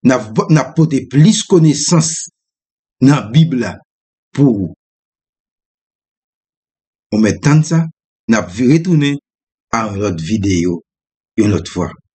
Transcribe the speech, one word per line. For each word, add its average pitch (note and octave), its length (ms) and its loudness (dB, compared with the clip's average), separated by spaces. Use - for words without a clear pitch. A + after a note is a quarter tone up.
N B2+ 80 2
ap, A2 160 -6
n D#3 120 4
ap - 120 -8
pote D3+ 380 0
plis D#3 340 4
konesans D#3+ 840 0
nan C3 300 2
Bib D#3 240 4
la F#2+ 160 -6
pou C#3 140 2
ou. G2 220 -2
Ou G#2+ 80 0
mèt G#2 240 0
tan D3+ 220 4
sa, E3 160 0
n A2+ 100 2
ap F2+ 100 -6
vi A#2+ 220 0
retounen D3+ 480 2
an G#2+ 220 -6
lòt F#2 260 -4
videyo F2+ 540 -2
yon G#2 140 2
lòt E2+ 160 -4
fwa. F2 220 -6